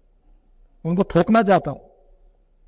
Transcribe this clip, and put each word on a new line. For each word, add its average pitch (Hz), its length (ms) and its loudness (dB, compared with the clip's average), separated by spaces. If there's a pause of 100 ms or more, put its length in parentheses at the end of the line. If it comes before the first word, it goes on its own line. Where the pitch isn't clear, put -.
(840)
उनको 180 180 -2
थोपना 214 400 2
चाहता 185 280 0
हूं, 127 80 -14 (880)